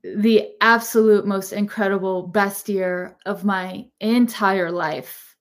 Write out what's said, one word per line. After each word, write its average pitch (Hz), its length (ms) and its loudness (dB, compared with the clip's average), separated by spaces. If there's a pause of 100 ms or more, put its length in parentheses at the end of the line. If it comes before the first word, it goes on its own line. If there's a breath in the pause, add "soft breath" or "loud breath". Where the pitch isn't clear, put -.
the 208 460 2 (100)
absolute 220 640 4
most 196 260 -4
incredible, 196 760 -2
best 202 400 -2
year 180 480 -4 (100)
of 185 180 -6
my 190 420 -4 (140)
entire 214 720 2
life 156 720 -8